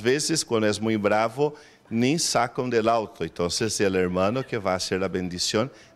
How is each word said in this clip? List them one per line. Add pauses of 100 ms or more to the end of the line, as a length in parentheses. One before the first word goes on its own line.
veces,
cuando
es
muy
bravo, (360)
ni
sacan
del
auto.
Entonces,
el
hermano
que
va
a
hacer
la
bendición (240)